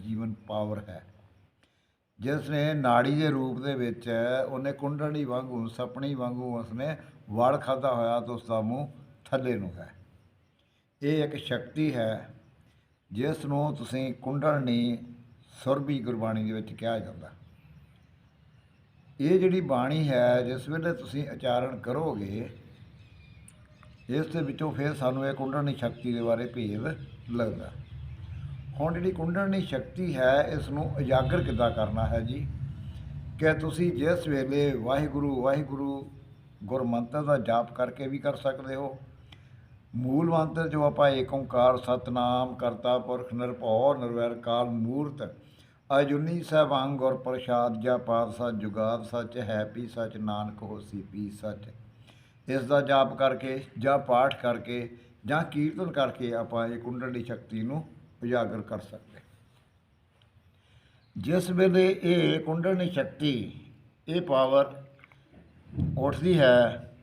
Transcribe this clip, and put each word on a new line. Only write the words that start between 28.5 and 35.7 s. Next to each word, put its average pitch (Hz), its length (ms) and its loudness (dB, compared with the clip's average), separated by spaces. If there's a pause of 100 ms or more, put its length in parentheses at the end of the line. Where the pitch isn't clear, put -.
ਹੁਣ 160 140 0
ਜਿਹੜੀ 180 180 -2
ਕੁੰਡਲਨੀ 185 480 0
ਸ਼ਕਤੀ 156 560 -4
ਹੈ, 131 260 6
ਇਸ 143 260 -4
ਨੂੰ 147 280 -2
ਉਜਾਗਰ 135 460 2
ਕਿੱਦਾਂ 117 280 2
ਕਰਨਾ 110 360 0
ਹੈ 113 140 0
ਜੀ? 131 280 -4 (920)
ਕਿ 156 140 6
ਤੁਸੀਂ 156 400 0
ਜਿਸ 160 360 0
ਵੇਲੇ 139 440 2
ਵਾਹਿਗੁਰੂ, 139 720 0
ਵਾਹਿਗੁਰੂ 139 680 -2 (540)